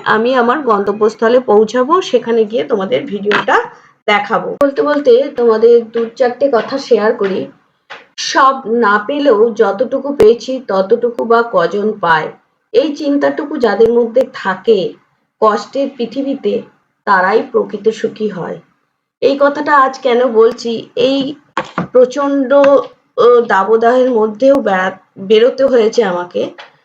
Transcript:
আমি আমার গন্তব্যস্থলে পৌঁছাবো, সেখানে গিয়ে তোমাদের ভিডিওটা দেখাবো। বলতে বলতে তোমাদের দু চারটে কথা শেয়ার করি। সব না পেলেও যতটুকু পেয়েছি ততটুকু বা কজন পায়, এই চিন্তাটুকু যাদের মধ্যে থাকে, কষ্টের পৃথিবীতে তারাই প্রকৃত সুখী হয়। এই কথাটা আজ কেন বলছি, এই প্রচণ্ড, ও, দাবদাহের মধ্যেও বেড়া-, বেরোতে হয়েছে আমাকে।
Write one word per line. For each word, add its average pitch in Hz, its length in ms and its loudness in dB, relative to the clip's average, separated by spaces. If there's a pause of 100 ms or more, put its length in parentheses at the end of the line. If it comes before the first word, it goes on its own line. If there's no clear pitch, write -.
আমি 226 300 0
আমার 247 240 0
গন্তব্যস্থলে 220 800 0
পৌঁছাবো, 247 640 2
সেখানে 233 420 0
গিয়ে 220 200 -4
তোমাদের 208 420 -2
ভিডিওটা 208 580 -2 (440)
দেখাবো। 202 560 -2
বলতে 277 180 0
বলতে 285 420 2 (140)
তোমাদের 233 540 4
দু 233 140 -4 (100)
চারটে 254 380 0
কথা 220 240 -2
শেয়ার 226 360 0
করি। 196 340 -4 (720)
সব 262 480 0
না 226 420 0
পেলেও 240 460 2
যতটুকু 226 600 -2
পেয়েছি 233 540 2
ততটুকু 233 580 0
বা 233 260 2
কজন 190 400 0
পায়, 165 360 -2 (440)
এই 285 240 0
চিন্তাটুকু 285 600 -2
যাদের 226 360 2
মধ্যে 233 280 0 (120)
থাকে, 190 600 -2 (480)
কষ্টের 269 460 -2 (100)
পৃথিবীতে 247 640 -6 (440)
তারাই 185 460 2
প্রকৃত - 380 -2
সুখী 214 400 -6
হয়। 175 300 -10 (640)
এই 277 180 0
কথাটা 285 380 0
আজ 262 220 0
কেন 247 280 0
বলছি, 226 680 0
এই 269 400 -2 (560)
প্রচণ্ড, 269 600 2 (640)
ও, 240 240 4
দাবদাহের 226 680 2
মধ্যেও 220 440 2
বেড়া-, 190 420 -2 (200)
বেরোতে 220 480 2
হয়েছে 233 380 2
আমাকে। 185 460 -4 (360)